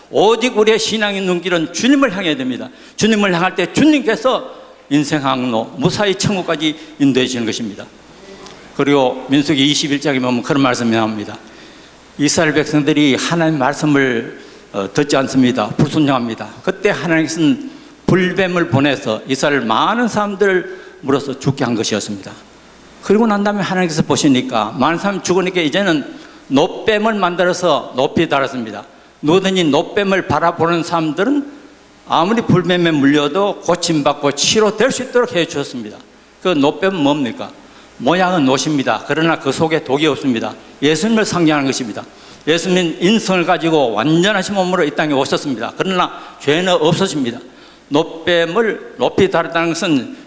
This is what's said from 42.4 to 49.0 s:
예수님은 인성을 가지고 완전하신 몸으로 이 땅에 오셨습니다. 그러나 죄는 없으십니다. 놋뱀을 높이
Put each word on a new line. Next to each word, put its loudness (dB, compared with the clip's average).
예수님은 0
인성을 2
가지고 2
완전하신 2
몸으로 0
이 0
땅에 -2
오셨습니다. -2
그러나 -2
죄는 0
없으십니다. 0
놋뱀을 -2
높이 2